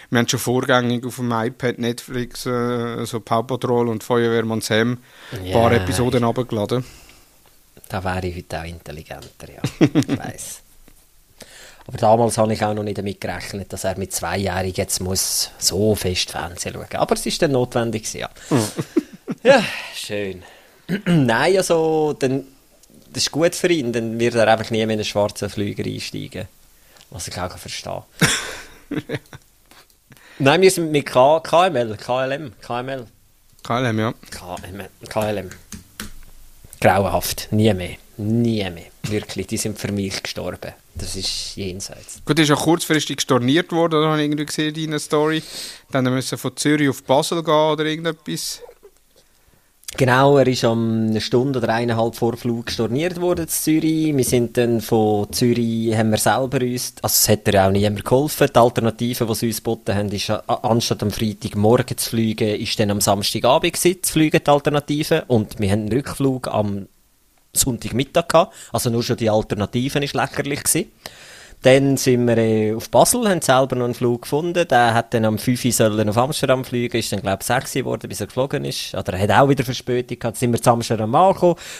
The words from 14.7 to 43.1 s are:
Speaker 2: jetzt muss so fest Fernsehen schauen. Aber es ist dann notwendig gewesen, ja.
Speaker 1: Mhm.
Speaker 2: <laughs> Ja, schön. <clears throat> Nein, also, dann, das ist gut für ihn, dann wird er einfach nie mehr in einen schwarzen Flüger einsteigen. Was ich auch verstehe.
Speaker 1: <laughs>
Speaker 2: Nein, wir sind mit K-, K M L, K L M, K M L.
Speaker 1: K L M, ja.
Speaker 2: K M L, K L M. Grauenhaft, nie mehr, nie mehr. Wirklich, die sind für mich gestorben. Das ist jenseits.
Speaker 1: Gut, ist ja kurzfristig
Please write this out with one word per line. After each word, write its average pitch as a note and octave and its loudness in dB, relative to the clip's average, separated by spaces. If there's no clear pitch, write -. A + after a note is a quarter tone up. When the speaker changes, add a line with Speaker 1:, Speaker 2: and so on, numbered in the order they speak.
Speaker 2:
jetzt - -4
muss - -2
so G#2 2
fest F#2 -2
Fernsehen F2 -8
schauen. - -10
Aber - 0
es - -4
ist - -4
dann D#3+ 2
notwendig A#2+ 0
gewesen, - -8
ja. A1+ -8
Speaker 1:
Mhm. B2 4
Speaker 2:
<laughs> - -12
Ja, B3+ 6
schön. G2 -6
<clears throat> - -4
Nein, D3+ 4
also, D#3+ 2
dann, C3+ 0
das B2 -4
ist - -4
gut E3 2
für - 0
ihn, B2+ 0
dann A2+ -2
wird A#2 2
er A2+ 4
einfach G#2+ 4
nie A2+ -2
mehr A2 2
in A2 0
einen G#2+ -2
schwarzen G2+ -2
Flüger G#2 -6
einsteigen. G2+ -10
Was - -12
ich - -12
auch F2+ -8
verstehe. - -10
Speaker 1:
<laughs> - -8
Speaker 2:
Nein, D3 4
wir F#3+ 8
sind E3 -2
mit D3 0
K-, C#3+ 6
K F3 4
M E3+ -2
L, A2+ -2
K B2+ -2
L C3 -4
M, C#3 -8
K A#2+ -6
M B2+ -8
L. C3+ -8
Speaker 1:
K A#2+ 0
L C3 0
M, A2 0
ja. A2 0
Speaker 2:
K F2+ -12
M F#2+ -12
L, F#2+ -14
K G#2+ -2
L G#2 -4
M. F#2 -8
Grauenhaft, F#2 0
nie G#2+ 4
mehr, F2+ -8
nie A2 0
mehr. E2+ -14
Wirklich, G#2 -6
die A2 -4
sind G2+ -6
für G2+ -6
mich G2 -4
gestorben. - -8
Das - -8
ist - -6
jenseits. - -10
Speaker 1:
Gut, D#3 0
ist D3+ 4
ja D3 4
kurzfristig D#3 0